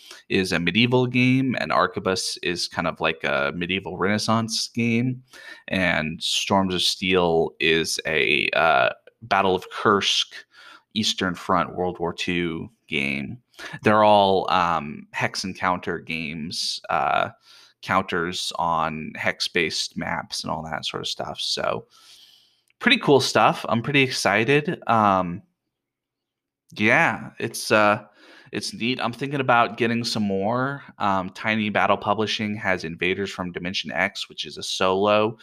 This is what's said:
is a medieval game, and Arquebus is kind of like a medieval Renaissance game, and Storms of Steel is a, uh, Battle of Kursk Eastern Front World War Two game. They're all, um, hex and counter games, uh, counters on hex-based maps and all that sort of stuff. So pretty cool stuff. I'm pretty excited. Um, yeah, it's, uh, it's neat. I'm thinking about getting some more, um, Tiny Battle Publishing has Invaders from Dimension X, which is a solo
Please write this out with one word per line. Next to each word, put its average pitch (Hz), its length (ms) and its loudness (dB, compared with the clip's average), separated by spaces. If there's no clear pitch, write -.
is 95 240 2
a 85 60 2
medieval 123 480 2
game, 127 520 2
and - 120 -4
Arquebus 92 720 0
is 87 260 -2
kind 85 180 -4
of 76 140 -4
like 80 240 -2
a 71 300 0
medieval 90 420 -4
Renaissance 110 720 0
game, 120 540 -2
and 85 540 -2
Storms 95 520 0
of 87 80 0
Steel 87 760 2
is 80 480 2
a, 69 440 2
uh, 69 400 4
Battle 98 320 2
of 90 160 -4
Kursk - 640 2
Eastern 98 400 0
Front 85 400 0
World 87 240 -4
War 82 140 -2
Two 87 560 -2
game. 69 520 -4
They're 107 220 6
all, 98 460 6
um, 82 640 -2
hex - 320 -4
and 90 120 -8
counter 90 440 -2
games, 80 800 -8
uh, 71 400 0
counters 92 760 -4
on 80 600 -4
hex-based - 800 -4
maps 85 460 -8
and - 80 -8
all 80 120 -6
that 80 220 -8
sort - 180 -8
of - 60 -8
stuff. - 320 -10
So - 460 -4
pretty - 200 4
cool 139 220 6
stuff. 127 480 2
I'm 113 140 0
pretty 143 200 2
excited. 131 840 2
Um, 95 560 2
yeah, 117 600 2
it's, - 320 -6
uh, 107 340 4
it's - 220 -6
neat. 117 260 -2
I'm 117 120 -4
thinking 139 280 -4
about 120 360 2
getting 117 260 0
some 113 220 -2
more, 120 580 -2
um, 95 320 0
Tiny 110 400 -2
Battle 98 260 2
Publishing 104 600 -2
has 95 280 -2
Invaders 90 460 -4
from 90 220 -8
Dimension 90 400 -8
X, - 360 -4
which - 160 -12
is 76 140 -14
a - 40 -12
solo 104 800 2